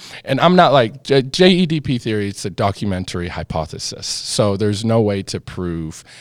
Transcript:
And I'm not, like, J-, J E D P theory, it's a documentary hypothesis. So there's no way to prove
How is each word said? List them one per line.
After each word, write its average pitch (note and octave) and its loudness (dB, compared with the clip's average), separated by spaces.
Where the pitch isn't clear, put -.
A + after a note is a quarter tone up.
And C3+ -2
I'm F3 6
not, E3+ 6
like, C3+ 2
J-, C#3 2
J F3+ 4
E F3+ 4
D D#3 -2
P D3 -2
theory, G#2 -4
it's - -8
a G#2 -6
documentary F#2 -2
hypothesis. - -8
So - -2
there's G#2 -2
no A2+ 2
way G2+ 0
to - -8
prove E2 -8